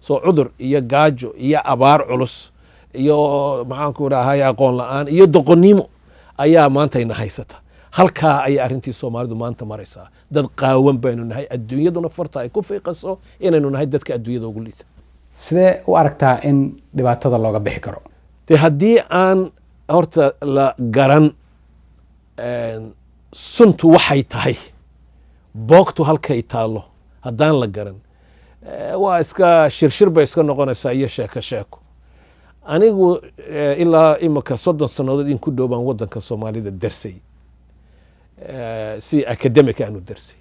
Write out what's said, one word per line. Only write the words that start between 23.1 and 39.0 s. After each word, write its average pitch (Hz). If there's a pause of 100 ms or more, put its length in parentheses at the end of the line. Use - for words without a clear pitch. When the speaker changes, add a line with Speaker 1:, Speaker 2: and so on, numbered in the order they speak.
Speaker 1:
suntu -
waxay 147
tahay, 127 (1000)
boogtu 156
halkay 143
taallo, 113 (380)
haddaan 143
la 120
garan, 101 (680)
eh, 127
waa 185
iska 165
shirshir 160
bay 160
iska 160
noqonaysaa 135
iyo 131
sheeko 113
sheeko. - (840)
Anigu, 185 (300)
eh, 147
ilaa 160
imika 143
soddon 151
sannadood 139
in 135
ku -
dhow 127
baan 120
waddanka 117
Soomaalida 110
darsay. 95 (1300)
Eh, 113
si 143